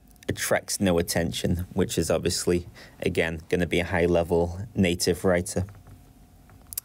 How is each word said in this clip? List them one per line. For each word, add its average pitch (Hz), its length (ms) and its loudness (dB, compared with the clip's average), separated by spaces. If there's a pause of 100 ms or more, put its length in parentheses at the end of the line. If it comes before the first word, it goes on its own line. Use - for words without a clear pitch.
(280)
attracts - 520 -2
no 90 180 4
attention, 87 760 -2
which - 260 -2
is 82 120 -2
obviously, 87 560 0 (340)
again, 85 480 -2
gonna 87 180 2
be 85 140 0
a 87 40 -2
high-level 85 760 2 (140)
native 90 500 2
writer, 92 420 0 (1200)